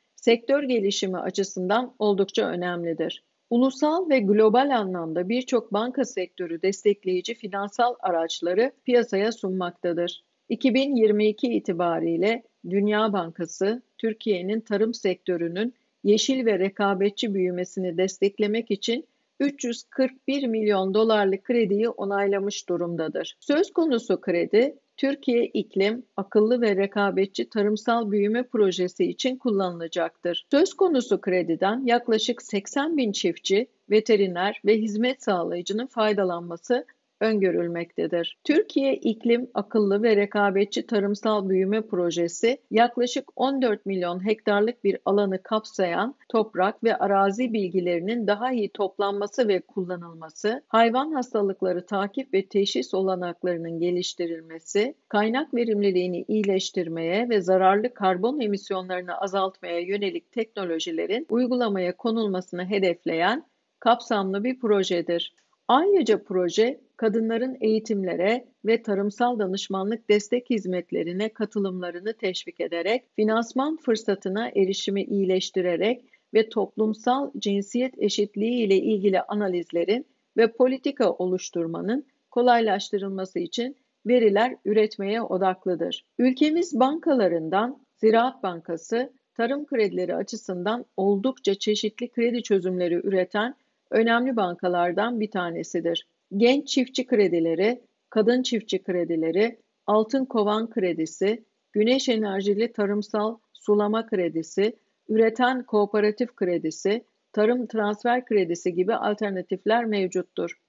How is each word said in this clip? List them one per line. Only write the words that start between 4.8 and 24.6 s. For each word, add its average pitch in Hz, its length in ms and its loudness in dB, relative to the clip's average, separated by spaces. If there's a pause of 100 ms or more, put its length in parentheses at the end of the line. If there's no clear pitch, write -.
birçok 247 440 -2
banka 240 320 -2
sektörü 175 580 -8
destekleyici 196 720 -2
finansal 208 640 -4
araçları 180 720 -2 (120)
piyasaya 226 480 2
sunmaktadır. 175 920 -4 (240)
İki 240 260 0
bin 269 220 2
yirmi 214 300 4
iki 214 260 0
itibariyle 175 920 0 (260)
Dünya 208 440 2
Bankası, 190 720 -4 (160)
Türkiye'nin 214 640 -2
tarım 220 340 -2
sektörünün 180 800 -2 (300)
yeşil 220 420 4
ve 208 120 2
rekabetçi 196 760 0
büyümesini 180 640 -4
desteklemek 202 720 0
için 233 340 -2 (360)
üç 277 240 -2
yüz 233 180 -6
kırk - 460 -4
bir 277 180 -2
milyon 208 480 0
dolarlık 208 500 2
krediyi 226 440 2
onaylamış 196 800 -2
durumdadır. 170 720 -4
Söz 320 320 0
konusu 240 480 0
kredi, 196 560 2 (200)